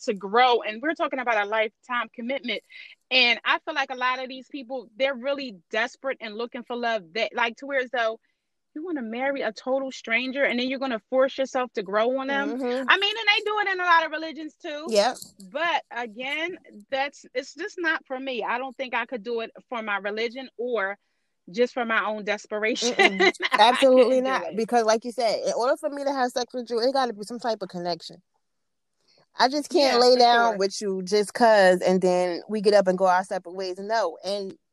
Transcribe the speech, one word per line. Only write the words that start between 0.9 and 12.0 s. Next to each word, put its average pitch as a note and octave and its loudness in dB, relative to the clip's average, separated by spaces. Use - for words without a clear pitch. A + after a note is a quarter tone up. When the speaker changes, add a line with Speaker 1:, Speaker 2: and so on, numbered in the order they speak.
Speaker 1:
talking C#4+ -4
about A3 0
a G3+ -8
lifetime A3 -4
commitment. A#3+ -6
And A#3+ 4
I D4 2
feel D#4+ -6
like C#4 -2
a B3+ -6
lot B3+ -2
of B3+ -10
these C4 -14
people, B3+ -10
they're C4+ 0
really C4 -6
desperate B3 -4
and G#3+ -12
looking A#3+ -10
for B3 -8
love A3+ -4
that, A3 -4
like, A#3 -2
to C#4 -14
where C4+ -2
as B3+ -8
though A3+ -2
you D#4 -10
wanna D#4 -8
marry B3+ -4
a A3 -2
total C4 -4
stranger B3+ -2
and A#3+ 2
then B3+ -2
you're C4+ -4
gonna B3+ -4
force C4 2
yourself B3+ -2
to A3+ -4
grow A3 0